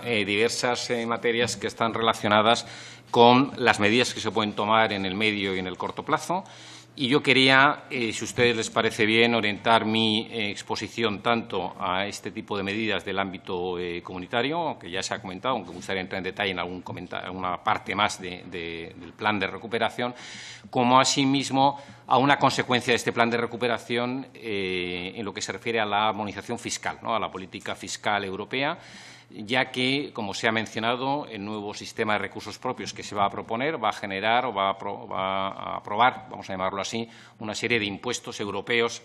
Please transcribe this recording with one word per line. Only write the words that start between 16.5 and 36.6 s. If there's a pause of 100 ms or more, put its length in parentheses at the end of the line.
en
algún
comenta-,
alguna
parte
más
de,
de,
del
plan
de
recuperación, (560)
como
asimismo (240)
a
una
consecuencia
de
este
plan
de
recuperación,
eh,
en
lo
que
se
refiere
a
la
armonización
fiscal,
¿no?
A
la
política
fiscal
europea, (580)
ya
que,
como
se
ha
mencionado,
el
nuevo
sistema
de
recursos
propios
que
se
va
a
proponer
va
a
generar
o
va
a
apro-,
va
a
aprobar,
vamos
a
llamarlo